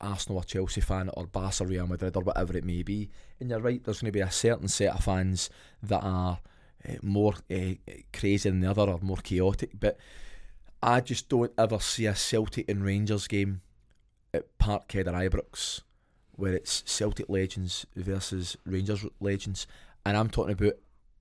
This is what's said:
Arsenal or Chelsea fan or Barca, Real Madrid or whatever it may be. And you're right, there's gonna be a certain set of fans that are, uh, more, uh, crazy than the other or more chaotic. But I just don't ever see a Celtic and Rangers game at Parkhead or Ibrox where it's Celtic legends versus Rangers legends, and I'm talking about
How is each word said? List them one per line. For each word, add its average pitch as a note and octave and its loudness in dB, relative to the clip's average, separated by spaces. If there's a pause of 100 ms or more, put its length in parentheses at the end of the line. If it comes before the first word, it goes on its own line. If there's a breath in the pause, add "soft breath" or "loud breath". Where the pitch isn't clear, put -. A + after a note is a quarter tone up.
Arsenal G2 -4
or F2 -4
Chelsea F#2+ -2
fan F#2+ 0
or F2 -8
Barca, F#2 -2
Real F2+ -2
Madrid F2+ -2
or F2+ 0
whatever F2+ 0
it E2+ -2
may F2 -2
be. G#2 -4 (300 soft breath)
And B2 -4
you're A2+ 0
right, B2 0
there's G#2 -4
gonna A2 -2
be G2+ 2
a F#2 0
certain A2+ 2
set F#2+ 2
of - 2
fans F#2 2 (320 soft breath)
that G2+ 0
are, F2+ 0 (500 soft breath)
uh, - -6 (100)
more, G2+ 4 (160)
uh, F#2 -2 (380)
crazy G2+ 2
than F#2 2
the F#2 4
other G#2 2
or F2+ 2
more F#2+ -2
chaotic. F#2 2
But G#2 2 (840 soft breath)
I B2 6
just - -4
don't A#2+ 2
ever A2 4
see - 0
a G2+ 2
Celtic - 0
and G2 0
Rangers G2+ 2
game G2 0 (720)
at - -4
Parkhead G2+ 2
or F2 -2
Ibrox - -2 (560)
where F#2 0
it's - -2
Celtic - -2
legends F#2+ -2 (120)
versus F#2 -4
Rangers G2 -2 (160)
legends, G2 -2 (400 soft breath)
and G2+ 2
I'm A2 2
talking G2 0
about G#2 4 (460)